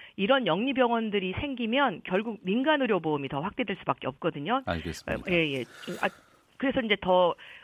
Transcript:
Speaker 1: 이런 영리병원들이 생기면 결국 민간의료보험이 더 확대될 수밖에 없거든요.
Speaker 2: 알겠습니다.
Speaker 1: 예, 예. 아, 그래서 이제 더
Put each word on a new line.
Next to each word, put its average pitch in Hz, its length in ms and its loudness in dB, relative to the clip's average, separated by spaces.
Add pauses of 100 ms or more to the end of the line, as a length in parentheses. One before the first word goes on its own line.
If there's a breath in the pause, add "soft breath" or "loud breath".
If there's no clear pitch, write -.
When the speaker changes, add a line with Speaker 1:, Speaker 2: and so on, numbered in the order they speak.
(180 loud breath)
Speaker 1:
이런 240 280 2
영리병원들이 220 920 0
생기면 247 640 0
결국 233 380 -2
민간의료보험이 190 880 2
더 143 100 -2
확대될 202 400 -4
수밖에 - 280 -4
없거든요. 165 580 -2
Speaker 2:
알겠습니다. - 680 -4
Speaker 1:
예, 160 220 2
예. 131 80 -4 (400)
아, 190 80 0 (480)
그래서 262 240 0
이제 208 180 0
더 185 340 6 (300 loud breath)